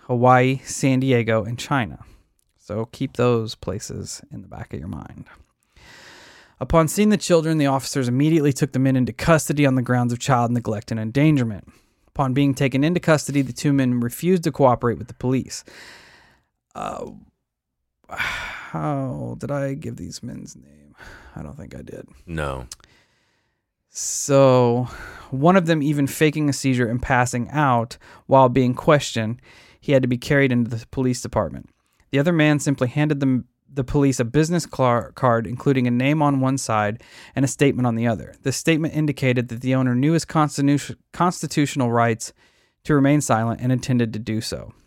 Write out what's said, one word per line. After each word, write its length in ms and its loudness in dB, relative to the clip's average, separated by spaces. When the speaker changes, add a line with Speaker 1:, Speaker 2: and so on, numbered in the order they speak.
Speaker 1:
Hawaii, 640 4
San 340 0
Diego, 460 2
and 120 -8
China. 460 -4
So 280 -8
keep 320 -8
those 380 0
places 680 -10
in 120 -14
the 40 -20
back 240 -16
of 80 -10
your 100 -12
mind. 360 -14
Upon 280 2
seeing 220 2
the 80 4
children, 400 2
the 80 2
officers 420 0
immediately 460 4
took 200 -2
the 40 -2
men 180 4
into 160 0
custody 540 2
on 80 4
the 80 0
grounds 320 0
of 60 -6
child 320 0
neglect 400 -4
and 80 -4
endangerment. 680 0
Upon 260 -2
being 180 2
taken 300 0
into 160 0
custody, 420 2
the 120 -4
two 200 0
men 280 2
refused 420 0
to 80 -2
cooperate 480 2
with 80 -14
the 80 -18
police. 480 -4
Uh, 320 -10
how 1300 -8
did 100 -8
I 240 -6
give 220 -10
these 260 -14
men's 340 -14
name? 380 -20
I 60 -14
don't 160 -14
think 180 -16
I 60 -14
did. 260 -16
Speaker 2:
No. 400 -6
Speaker 1:
So, 1000 2
one 240 4
of 100 2
them 160 0
even 240 0
faking 440 0
a 40 0
seizure 340 0
and 140 -2
passing 480 0
out 480 0
while 200 8
being 280 2
questioned, 680 0
he 140 -2
had 100 4
to 40 0
be 120 -2
carried 320 2
into 180 0
the 220 -8
police 320 -2
department. 480 -4
The 60 0
other 160 2
man 260 4
simply 280 0
handed 320 0
them, 260 0
the 120 -4
police 360 2
a 60 0
business 400 0
cla-, 480 0
card, 320 2
including 400 0
a 60 0
name 320 2
on 160 2
one 180 0
side 460 -2
and 100 2
a 20 2
statement 380 2
on 80 0
the 140 0
other. 340 -4
The 100 -2
statement 440 0
indicated 540 0
that 120 -10
the 140 0
owner 180 0
knew 200 2
his 120 0
constitu-, 720 0
constitutional 800 -2
rights 420 0
to 100 2
remain 260 4
silent 400 0
and 100 0
intended 420 0
to 60 -6
do 220 -4
so. 320 -10